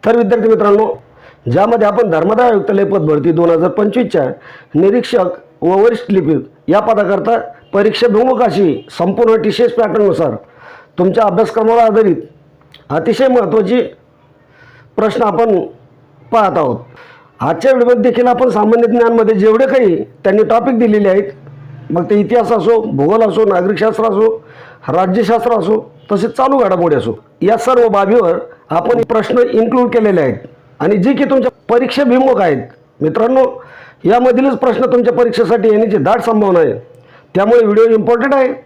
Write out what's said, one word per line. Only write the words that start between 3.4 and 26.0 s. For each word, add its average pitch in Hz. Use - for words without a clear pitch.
हजार 170
पंचवीसच्या 208
निरीक्षक 196
व 180
वरिष्ठ 220
लिपिक 160
या 196
पदाकरता 208
परीक्षेभिमुख 220
अशी 175
संपूर्ण 220
टीसीएस 240
पॅटर्ननुसार 180
तुमच्या 190
अभ्यासक्रमावर 220
आधारित 214
अतिशय 226
महत्त्वाचे 226
प्रश्न -
आपण 214
पाहत 196
आहोत. 123
आजच्या 175
व्हिडिओमध्ये 247
देखील 240
आपण 247
सामान्य 226
ज्ञानमध्ये 226
जेवढे 220
काही 247
त्यांनी 208
टॉपिक 233
दिलेले 214
आहेत, 196
मग 170
ते 208
इतिहास 220
असो, 220
भूगोल 151
असो, 214
नागरिकशास्त्र 196
असो, 220
राज्यशास्त्र 196
असो, 214